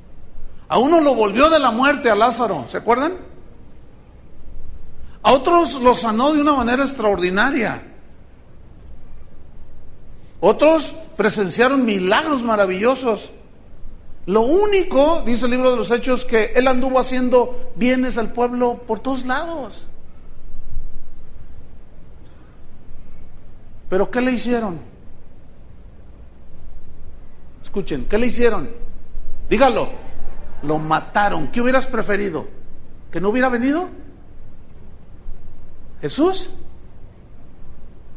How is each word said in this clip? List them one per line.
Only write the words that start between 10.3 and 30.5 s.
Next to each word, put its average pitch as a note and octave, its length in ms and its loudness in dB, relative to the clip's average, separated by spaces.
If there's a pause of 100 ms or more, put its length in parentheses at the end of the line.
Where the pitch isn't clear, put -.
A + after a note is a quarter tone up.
Otros D4 540 4 (220)
presenciaron A3 680 2
milagros A3+ 580 0
maravillosos. A3 880 0 (960)
Lo G3+ 140 4
único, E4+ 840 4
dice A#3 220 2
el A#3+ 60 2
libro B3+ 200 4
de B3 60 0
los G3+ 120 -2
Hechos, A#3+ 340 0
que A3 320 2
él B3+ 120 6
anduvo C4 320 4
haciendo B3 760 2
bienes B3+ 440 2
al G#3+ 120 -2
pueblo B3 540 0
por A3 140 -2
todos C4 260 -4
lados. C#4 640 -6 (4000)
¿Pero G3 220 2
qué B3 100 -2
le B3+ 120 0
hicieron? A3 460 -2 (2750)
Escuchen, D#3 420 -2
¿qué G#3+ 140 4
le B3 80 6
hicieron? A3+ 420 6 (800)
Dígalo. G#3+ 400 4 (720)